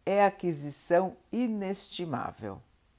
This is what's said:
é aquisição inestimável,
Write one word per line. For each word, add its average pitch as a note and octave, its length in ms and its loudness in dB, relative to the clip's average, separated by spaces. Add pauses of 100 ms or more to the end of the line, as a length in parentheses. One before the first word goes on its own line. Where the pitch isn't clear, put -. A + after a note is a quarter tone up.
é G3+ 180 6
aquisição F3 920 0 (160)
inestimável, G3 1300 -4 (360)